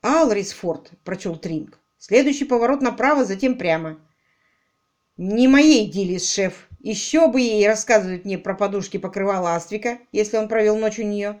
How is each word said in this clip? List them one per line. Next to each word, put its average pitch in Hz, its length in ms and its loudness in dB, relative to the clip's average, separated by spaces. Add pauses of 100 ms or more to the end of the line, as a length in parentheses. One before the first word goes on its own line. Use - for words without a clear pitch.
«Алрисфорд», 208 880 0 (140)
прочел 180 320 -8
Тринг. 156 420 -10 (180)
«Следующий 277 480 2
поворот 254 380 0
направо, 262 420 0
затем 202 320 -2
прямо». 160 440 -4 (1160)
«Не 208 300 2
моей 269 420 6
Дилис, 180 400 -4
шеф. - 400 -4 (120)
Еще 294 480 0
бы 254 120 2
ей 214 280 2
рассказывать 202 560 0
мне 196 120 -6
про 185 180 -6
подушки 196 420 -4
покрывала 190 580 -4
Аствика, 214 440 -6 (120)
если 214 280 -2
он 220 100 -2
провел 214 280 2
ночь 214 220 -2
у 226 60 -6
нее». 208 360 -6